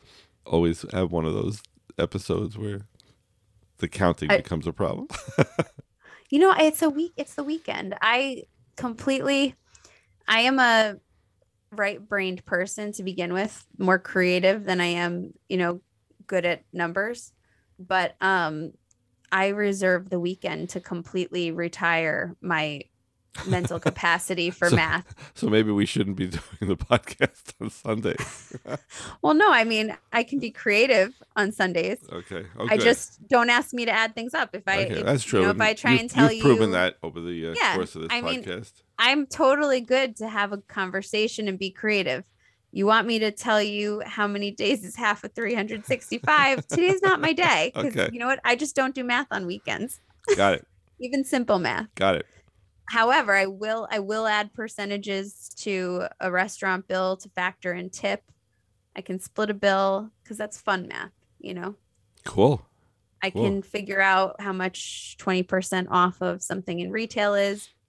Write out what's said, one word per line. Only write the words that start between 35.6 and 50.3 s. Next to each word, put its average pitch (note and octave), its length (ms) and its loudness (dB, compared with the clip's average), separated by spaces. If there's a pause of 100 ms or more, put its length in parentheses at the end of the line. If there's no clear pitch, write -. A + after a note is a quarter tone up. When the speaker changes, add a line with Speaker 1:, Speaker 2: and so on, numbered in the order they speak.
Speaker 2:
I A3 120 4
try A#3+ 180 0
Speaker 1:
You've, A#3 100 4
Speaker 2:
and A#3+ 80 -6
tell - 220 6
Speaker 1:
you've A3 100 -4
proven A#2 280 6
Speaker 2:
you F#2+ 40 -2
Speaker 1:
that F2+ 300 2
over E2 160 -8
the, E2+ 300 -6
uh, E2+ 80 -6
Speaker 2:
Yeah, - 180 2
Speaker 1:
course F#2 200 -4
of E2 80 -8
this D#2+ 80 -6
Speaker 2:
I A#3+ 100 -2
mean, B3 220 -4
Speaker 1:
podcast. G2 280 -10 (260)
Speaker 2:
I'm C4 300 2
totally C#4 540 2
good B3+ 360 0
to A3 120 -8
have G#3 240 -2
a G3+ 40 -4
conversation G3+ 920 -4
and F#3+ 100 -4
be F#3+ 100 -4
creative. G3 540 -2 (480)
You G3 140 0
want G#3+ 220 4
me A3+ 120 0
to G#3+ 120 0
tell G#3+ 300 2
you G#3 440 -2
how G#3+ 220 -2
many G3+ 240 -4
days G#3+ 340 0
is G#3+ 100 -14
half G#3+ 300 -2
of G#3+ 80 -12
three A3+ 200 -4
hundred G#3+ 320 -4
sixty-five? C4+ 840 2
Speaker 1:
<laughs> - 20 -14
Speaker 2:
Today's F4+ 320 2
not F#4+ 180 4
my D#4 140 2
day. C#4 420 2
'Cause - 120 0
Speaker 1:
Okay. - 260 0
Speaker 2:
you A#3+ 60 -8
know A#3+ 80 -4
what? C4 180 0
I A#3+ 100 4
just C#4+ 200 -4
don't C4 200 0
do C4 80 -4
math B3 280 -2
on G3 160 -4
weekends. - 520 -6 (380)